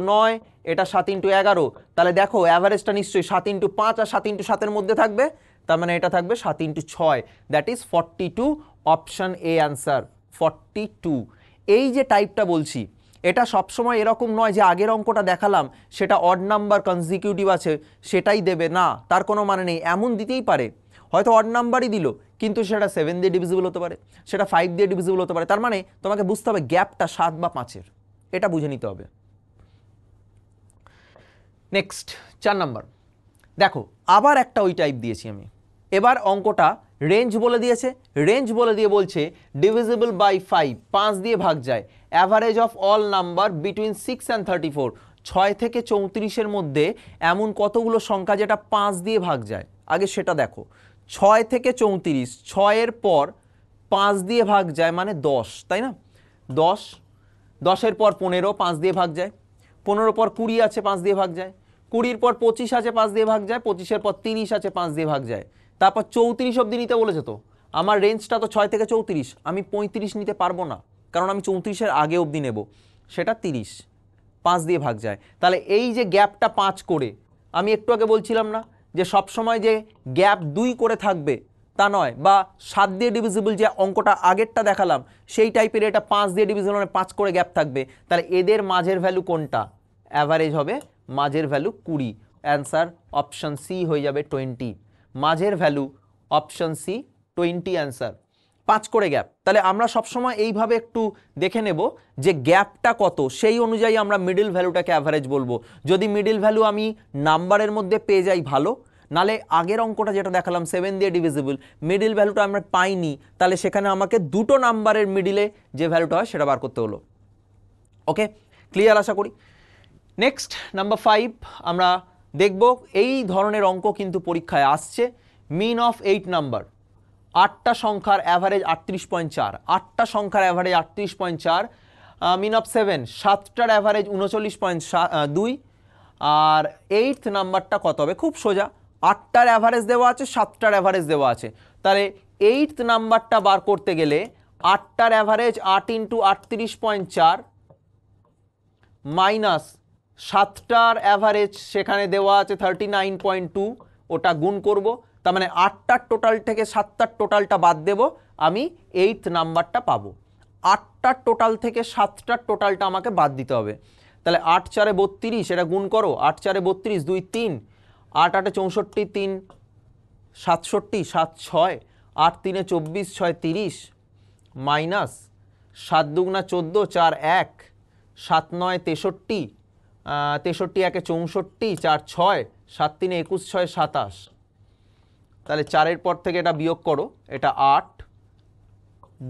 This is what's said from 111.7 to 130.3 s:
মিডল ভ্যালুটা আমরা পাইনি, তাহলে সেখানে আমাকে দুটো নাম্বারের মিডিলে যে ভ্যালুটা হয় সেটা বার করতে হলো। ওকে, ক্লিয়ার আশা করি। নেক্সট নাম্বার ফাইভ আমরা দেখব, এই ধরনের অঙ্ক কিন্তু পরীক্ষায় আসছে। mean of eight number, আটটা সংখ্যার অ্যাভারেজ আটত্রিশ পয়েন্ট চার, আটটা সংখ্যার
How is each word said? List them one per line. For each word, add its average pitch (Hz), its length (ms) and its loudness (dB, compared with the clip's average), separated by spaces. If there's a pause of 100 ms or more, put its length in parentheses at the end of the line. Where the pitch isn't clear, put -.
মিডল 196 320 0
ভ্যালুটা 208 300 2
আমরা 202 180 -2 (100)
পাইনি, 180 460 0 (200)
তাহলে 185 200 2
সেখানে 196 380 -2
আমাকে 196 240 0
দুটো 202 380 2
নাম্বারের 214 500 2
মিডিলে 196 440 0 (220)
যে 143 140 -2
ভ্যালুটা 165 300 0
হয় 220 80 0
সেটা 151 200 -4
বার 135 140 0
করতে 123 220 -6
হলো। 104 160 -4 (1080)
ওকে, 208 200 -2 (440)
ক্লিয়ার 214 260 6
আশা 208 160 2
করি। 202 160 -4 (880)
নেক্সট 262 340 -2 (240)
নাম্বার 208 240 -2
ফাইভ 220 320 2 (280)
আমরা 180 300 0 (460)
দেখব, 190 260 2 (320)
এই 254 300 2
ধরনের 202 400 0
অঙ্ক 185 280 0
কিন্তু 190 280 -6
পরীক্ষায় 165 560 0
আসছে। 240 360 -4 (480)
mean 226 180 0 (120)
of 226 60 -2 (160)
eight 196 140 0 (100)
number, 127 280 -2 (720)
আটটা 202 400 2
সংখ্যার 208 540 0
অ্যাভারেজ 190 360 2
আটত্রিশ 165 440 -4
পয়েন্ট 170 260 -4
চার, 104 200 -2 (120)
আটটা - 400 0
সংখ্যার 208 380 0